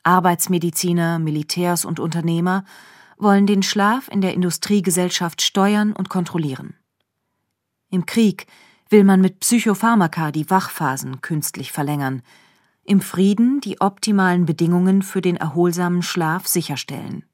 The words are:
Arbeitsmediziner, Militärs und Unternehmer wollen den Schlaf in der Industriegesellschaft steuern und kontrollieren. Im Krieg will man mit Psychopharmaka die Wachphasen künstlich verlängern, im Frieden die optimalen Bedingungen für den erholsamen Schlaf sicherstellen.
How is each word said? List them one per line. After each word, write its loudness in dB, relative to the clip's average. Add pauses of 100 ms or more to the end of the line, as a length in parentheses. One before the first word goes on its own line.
Arbeitsmediziner, 0
Militärs -2
und -6
Unternehmer -2 (520)
wollen 4
den 2
Schlaf 0
in -2
der 0
Industriegesellschaft -2
steuern 0
und -6
kontrollieren. -6 (1120)
Im -2
Krieg 0 (420)
will 8
man 6
mit 2
Psychopharmaka 0
die -6
Wachphasen -2
künstlich -6
verlängern, -4 (640)
im 4
Frieden 2
die -10
optimalen 2
Bedingungen 2
für -4
den 0
erholsamen -2
Schlaf -4
sicherstellen. -6 (100)